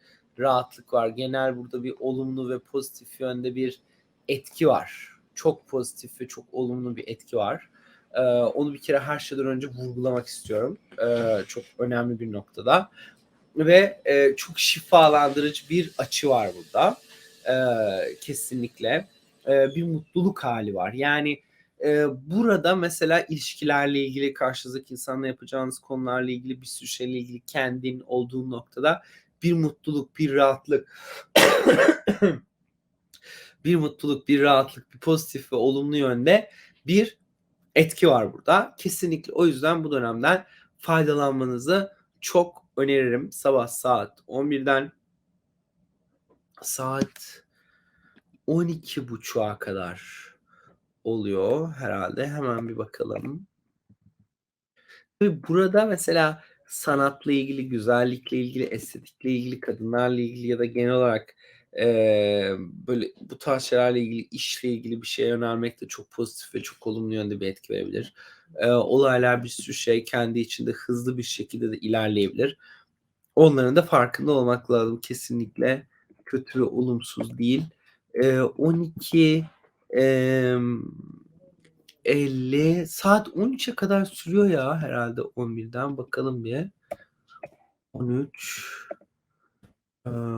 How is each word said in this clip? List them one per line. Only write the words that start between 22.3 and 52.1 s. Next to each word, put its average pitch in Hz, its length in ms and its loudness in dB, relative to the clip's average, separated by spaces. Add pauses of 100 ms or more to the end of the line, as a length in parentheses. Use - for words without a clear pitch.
mesela 170 540 0
ilişkilerle 143 760 0
ilgili, 135 280 -2
karşınızdaki 131 600 -6
insanla 131 340 -8
yapacağınız 131 520 -8
konularla 127 520 -4
ilgili, 127 300 -10
bir 127 40 -20
sürü - 220 -14
şeyle 127 320 -8
ilgili 123 200 -12
kendin 127 680 -6
olduğun 127 440 -4
noktada 135 500 -2 (420)
bir 170 100 2
mutluluk, 151 640 -4
bir 147 160 0
rahatlık, 135 540 2 (480)
<coughs> - 880 6 (1400)
bir 170 100 4
mutluluk, 147 520 -2
bir 143 140 6
rahatlık, 135 520 4
bir 127 60 -20
pozitif 156 540 -2
ve - 20 0
olumlu 139 420 2
yönde 139 520 4 (380)
bir 208 300 2 (580)
etki 160 320 4
var 113 260 4
burada. 202 440 2
Kesinlikle 165 560 -6
o 170 120 4
yüzden 156 380 0
bu 156 80 -6
dönemden 131 540 0 (320)
faydalanmanızı 143 1120 0 (300)
çok - 440 0 (120)
öneririm. 135 540 0
Sabah 131 360 2
saat 117 600 -2
on 139 240 -4
birden 135 400 0 (1700)
saat - 800 -6 (1040)
on 170 200 2
iki 151 420 -8
buçuğa 107 500 -6
kadar 92 640 -10 (800)
oluyor 113 720 -2
herhalde. 107 540 -6